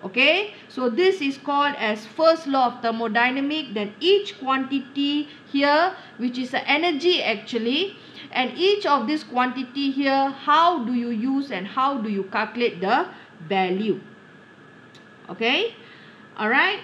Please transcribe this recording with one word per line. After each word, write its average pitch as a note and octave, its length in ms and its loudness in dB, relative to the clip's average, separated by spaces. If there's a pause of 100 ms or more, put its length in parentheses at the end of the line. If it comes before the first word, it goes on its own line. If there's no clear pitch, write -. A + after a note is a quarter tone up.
Okay, D4+ 500 0 (160)
so B3+ 220 -2
this F#4 300 2
is C#4 180 -4
called C#4+ 400 0
as G#3+ 260 -4
first D#4+ 400 2
law C4+ 220 2
of A#3+ 160 -4
thermodynamic. B3 880 0
Then G#3 260 -4
each G4 380 2
quantity C#4 920 -2 (240)
here, D4 440 4 (220)
which A#3+ 200 -4
is B3+ 140 -6
the - 180 -4
energy D#4+ 540 2
actually, A#3+ 720 -2 (360)
and A#3+ 240 -2
each G4+ 300 2
of C4 220 2
this - 160 -2
quantity B3+ 680 -2
here, C4+ 400 2
how D4+ 540 2
do B3 100 -2
you A#3+ 160 -2
use C4+ 420 -2
and F#3+ 140 -6
how C4+ 320 0
do A3 120 -4
you G3 160 -2
calculate A3 540 -2
the A#3 280 2 (420)
value? F#3+ 500 0 (1300)
Okay, B3+ 440 0 (640)
all G#3+ 120 -2
right. E4+ 340 2